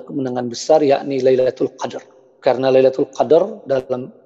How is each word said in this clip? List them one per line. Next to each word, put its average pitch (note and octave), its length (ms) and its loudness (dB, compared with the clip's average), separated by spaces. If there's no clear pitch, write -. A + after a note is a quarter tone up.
kemenangan B2+ 400 -6
besar, D3+ 400 0
yakni C#3 400 0
Lailatul B2+ 560 0
Qadar. - 240 -10
Karena C3 240 0
Lailatul C3 400 2
Qadar F3 560 0
dalam, C3 480 -6